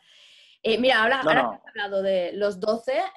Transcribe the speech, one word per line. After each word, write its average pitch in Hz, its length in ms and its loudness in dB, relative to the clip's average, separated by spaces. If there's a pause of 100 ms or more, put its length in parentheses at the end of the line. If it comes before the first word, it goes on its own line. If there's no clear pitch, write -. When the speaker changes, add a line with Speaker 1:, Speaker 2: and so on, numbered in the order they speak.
(600)
Speaker 1:
Eh, 220 160 0
mira, 247 260 4
ahora, 262 200 2
Speaker 2:
No, - 60 2
Speaker 1:
ahora - 140 4
Speaker 2:
no. 240 80 -2
Speaker 1:
que 101 60 -8
has - 100 -20
hablado 202 360 -4
de 185 300 0
los 202 280 -2
doce 226 400 -2 (160)